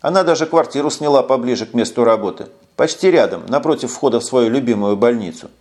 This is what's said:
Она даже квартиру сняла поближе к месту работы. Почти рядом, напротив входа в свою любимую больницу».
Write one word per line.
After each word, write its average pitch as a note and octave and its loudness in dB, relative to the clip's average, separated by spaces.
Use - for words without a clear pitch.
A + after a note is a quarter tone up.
Она F3+ 2
даже D#3+ 0
квартиру D3+ 0
сняла C#3+ 2
поближе B2 -2
к G#2+ -18
месту A#2+ 0
работы. G#2 0
Почти F3+ 0
рядом, G2+ 2
напротив C#3 -2
входа A#2 0
в A2+ -10
свою A#2+ 2
любимую A2 0
больницу». A2 -2